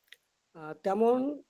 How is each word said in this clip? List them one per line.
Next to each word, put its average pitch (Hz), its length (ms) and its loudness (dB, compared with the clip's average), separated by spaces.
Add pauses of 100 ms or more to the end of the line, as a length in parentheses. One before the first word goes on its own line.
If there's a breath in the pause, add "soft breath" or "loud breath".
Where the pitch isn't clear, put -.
(540)
আহ, 156 180 -12
তেমন 220 460 2 (320)